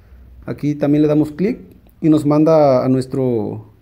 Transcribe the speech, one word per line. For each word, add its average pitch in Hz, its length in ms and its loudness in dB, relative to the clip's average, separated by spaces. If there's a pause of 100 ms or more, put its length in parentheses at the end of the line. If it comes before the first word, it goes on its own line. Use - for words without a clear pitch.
(440)
aquí 143 300 -6
también 147 280 0
le 151 60 2
damos 151 220 0
clic 208 300 -6 (400)
y 160 100 0
nos 147 160 2
manda 147 580 2
a 127 40 -2
nuestro 123 920 -4